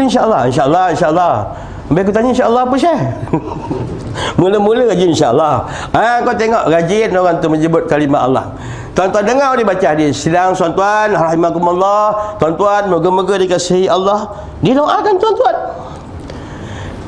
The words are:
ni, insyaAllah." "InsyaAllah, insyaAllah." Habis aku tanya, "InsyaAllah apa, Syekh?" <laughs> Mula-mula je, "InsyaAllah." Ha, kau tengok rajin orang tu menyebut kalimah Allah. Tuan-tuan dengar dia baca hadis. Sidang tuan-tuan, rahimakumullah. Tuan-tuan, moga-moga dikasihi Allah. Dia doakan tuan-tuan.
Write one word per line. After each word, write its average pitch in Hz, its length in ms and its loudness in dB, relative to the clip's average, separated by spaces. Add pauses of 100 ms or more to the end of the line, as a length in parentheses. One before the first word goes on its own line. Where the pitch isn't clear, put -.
ni, 262 80 2
insyaAllah." 196 400 2
"InsyaAllah, 156 380 2 (100)
insyaAllah." 160 380 2 (580)
Habis 175 80 4
aku 196 140 2
tanya, 226 180 2
"InsyaAllah 240 320 2
apa, 247 160 0
Syekh?" 320 200 2 (720)
<laughs> - 680 -6
Mula-mula 208 460 2 (100)
je, 180 160 2
"InsyaAllah." 151 420 2 (380)
Ha, 240 320 2
kau 240 80 0
tengok 220 400 0
rajin 175 400 0
orang 180 300 2
tu 165 100 2
menyebut 165 320 2
kalimah 147 400 0
Allah. 127 200 0 (480)
Tuan-tuan 196 320 0
dengar 262 320 2
dia 233 80 0
baca 185 280 0
hadis. 151 280 0
Sidang 180 320 2
tuan-tuan, 196 640 0
rahimakumullah. 180 1200 0
Tuan-tuan, 196 560 0
moga-moga 180 480 2
dikasihi 185 480 0
Allah. 196 440 0 (280)
Dia 240 160 2
doakan 381 400 2
tuan-tuan. 440 400 2 (1500)